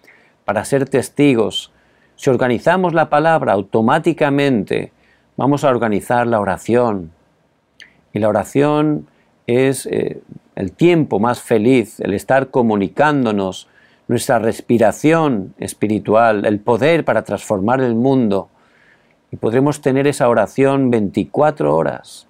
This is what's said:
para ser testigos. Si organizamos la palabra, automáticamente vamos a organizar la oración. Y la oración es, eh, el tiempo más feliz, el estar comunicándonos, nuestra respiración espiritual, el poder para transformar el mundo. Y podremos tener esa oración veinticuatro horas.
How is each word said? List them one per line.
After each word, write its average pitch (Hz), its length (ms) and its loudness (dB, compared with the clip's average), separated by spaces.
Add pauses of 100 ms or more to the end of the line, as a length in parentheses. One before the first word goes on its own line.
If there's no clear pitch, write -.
(440)
para 101 200 -4
ser 135 240 -2
testigos. 120 840 0 (420)
Si - 160 -2
organizamos 151 640 0
la 156 140 2
palabra, 151 440 2
automáticamente 131 1400 0 (440)
vamos 139 280 0
a 143 60 4
organizar 117 560 0
la 113 140 0
oración. 101 680 -2 (1040)
Y 107 80 -4
la 107 80 0
oración 147 800 0 (380)
es, 131 400 0
eh, - 360 -6 (320)
el 92 180 -6
tiempo 160 460 2
más 117 240 -2
feliz, 117 580 0
el 101 140 -2
estar 131 360 -2
comunicándonos, 107 1200 0 (400)
nuestra 120 300 0
respiración 113 1200 0
espiritual, 107 880 0
el 104 140 -2
poder 135 440 0
para 110 180 0
transformar 104 580 -2
el 120 160 0
mundo. 117 520 0 (840)
Y 101 40 -14
podremos 131 440 0
tener 135 260 0
esa 139 220 0
oración 135 640 2
veinticuatro 135 840 0
horas. - 540 -6